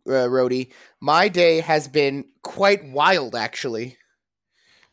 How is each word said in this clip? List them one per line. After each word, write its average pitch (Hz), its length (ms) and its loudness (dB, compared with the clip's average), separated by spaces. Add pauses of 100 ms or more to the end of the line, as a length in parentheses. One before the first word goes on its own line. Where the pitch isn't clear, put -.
uh, 127 220 0
Rody? 127 440 0 (280)
My 160 280 2
day 170 320 2
has 156 280 -2
been 139 380 -2 (160)
quite 196 420 0
wild, 143 500 0
actually. 117 640 -8 (960)